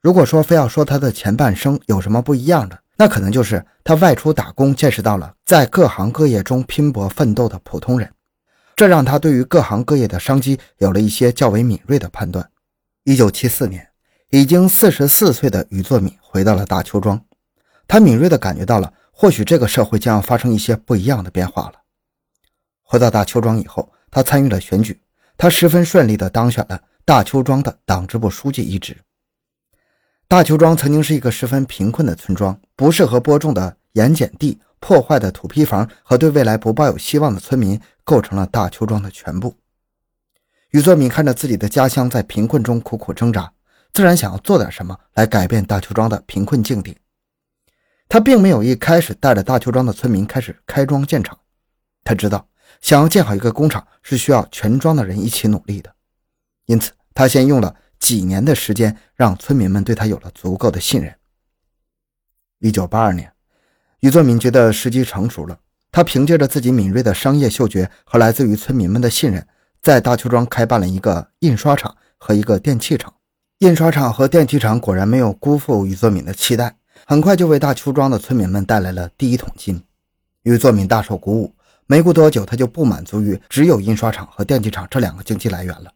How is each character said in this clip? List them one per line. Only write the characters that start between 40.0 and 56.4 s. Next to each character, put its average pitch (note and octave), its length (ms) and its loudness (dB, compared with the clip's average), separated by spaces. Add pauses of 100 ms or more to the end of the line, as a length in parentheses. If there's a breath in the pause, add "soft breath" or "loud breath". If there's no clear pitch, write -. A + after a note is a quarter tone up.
宇 D3 100 2
作 F3 160 6
敏 C3+ 120 2
看 D3+ 160 -2
着 C3+ 80 0
自 A#2+ 140 -6
己 A#2+ 100 -2
的 G2+ 120 -4
家 C3 180 0
乡 B2+ 240 -2
在 A#2 140 -2
贫 G#2+ 220 -4
困 B2 160 0
中 A#2 180 -2
苦 - 160 -10
苦 G2 160 -12
挣 A#2 200 -2
扎， F2+ 200 -6 (400)
自 G#3 100 0
然 F3+ 140 6
想 G2 160 -4
要 F#2+ 60 -10
做 F#3+ 200 0
点 A2 140 -2
什 - 120 -14
么 F#2 140 -12 (160)
来 A2 100 2
改 G#2 220 0
变 G#2 180 0
大 G2+ 140 -4
邱 - 160 -10
庄 A2 160 0
的 G#2 160 -4
贫 G2 180 -6
困 C3 160 -2
境 G#2+ 220 -4
地。 F2+ 140 -16 (1120)
他 A3 100 4
并 A#3 220 6
没 F#3+ 80 4
有 A#2 160 2
一 B2+ 100 2
开 E3 260 2
始 - 140 -6
带 C3+ 180 0
着 G2 120 0
大 B2+ 160 0
邱 B2+ 100 -6
庄 B2+ 160 0
的 A2+ 60 -2
村 A#2+ 180 -4
民 G2+ 160 0
开 C3 140 -6
始 A#2 160 -14 (100)
开 C#3 180 -2
庄 C#3 220 -2
建 C#3 160 -2
厂， - 160 -12 (640)
他 A2 140 -2
知 G#2 120 -4
道 G2 200 -6 (320 soft breath)
想 D3 200 4
要 D#3 80 4
建 F3+ 160 2
好 G#2 80 -4
一 G2 60 -4
个 A2+ 140 -2
工 D3 180 0
厂 - 160 -8 (160)
是 C3 160 -4
需 C#3+ 140 0
要 A#2+ 180 2
全 A2 260 -2
庄 D#3+ 200 0
的 A#2+ 100 -2
人 F#2 100 -8
一 G#2 120 -4
起 - 180 -4
努 G#2 200 0
力 G2+ 140 -8
的， - 140 -20 (680)